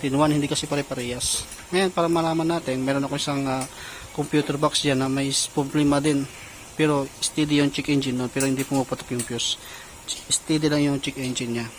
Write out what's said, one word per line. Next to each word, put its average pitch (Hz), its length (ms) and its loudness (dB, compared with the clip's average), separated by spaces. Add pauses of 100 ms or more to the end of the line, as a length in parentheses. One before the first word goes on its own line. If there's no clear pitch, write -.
Ten 139 160 2
one, 151 160 6
hindi 143 160 2
kasi 147 160 -2
pare-parehas. 127 800 -2 (240)
Ngayon, 185 240 2
para 170 160 4
malaman 165 480 2
natin, 131 240 -2
meron 139 240 0
ako 135 80 -2
isang, 139 320 -2
ah, 131 160 -2 (480)
computer 147 480 0
box 151 240 2
dyan 139 160 4
na 131 80 2
may 139 240 0
s-, - 160 0
problema 143 560 2
din. 139 240 2 (480)
Pero 147 320 2 (160)
steady 147 400 2
yung 143 80 4
check 139 160 -4
engine 131 320 2
nun, 127 80 -2
pero 135 160 -2
hindi 135 240 0
pumuputok 131 480 -2
yung 120 80 -2
fuse. - 320 -2 (500)
Steady - 640 -2
lang 147 160 4
yung 143 160 2
check 135 240 -6
engine 123 320 -2
niya. 117 120 -4 (120)